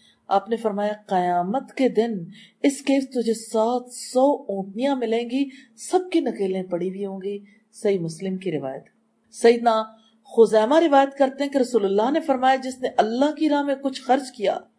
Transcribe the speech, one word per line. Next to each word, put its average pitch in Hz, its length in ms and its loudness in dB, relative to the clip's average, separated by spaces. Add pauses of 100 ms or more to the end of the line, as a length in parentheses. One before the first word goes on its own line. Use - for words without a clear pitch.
(280)
آپ 196 200 0
نے 226 80 -2
فرمایا، 208 360 -2 (140)
"قیامت 180 680 -2
کے 262 160 2
دن 220 240 0 (500)
اس 277 180 0
کے 277 200 0
تجھے 240 340 -2
سات 233 480 -2 (100)
سو 262 400 2
اونٹنیاں 202 640 -4
ملیں 233 340 -2
گی، 277 180 -2 (280)
سب - 220 -2 (140)
کی 330 80 2
نکیلیں 196 420 -2
پڑی 180 260 -4
ہوئی 196 180 -8
ہوں 190 160 -10
گی۔" 202 160 -8 (340)
صحیح 202 260 0
مسلم 170 380 -6
کی 185 160 -6
روایت۔ 139 300 -6 (480)
سیدنا 233 520 4 (540)
خزیمہ 220 440 6
روایت 277 380 4
کرتے 262 260 0
ہیں 277 60 -4
کہ 277 80 0
رسول 233 260 2
اللہ 202 260 2
نے 311 100 0
فرمایا، 269 360 2
"جس 254 240 -8
نے 254 160 -4
اللہ 247 420 2
کی 311 100 0
راہ 285 140 2
میں 285 120 -2
کچھ 269 280 -6
خرچ 269 300 0
کیا 196 260 -2 (200)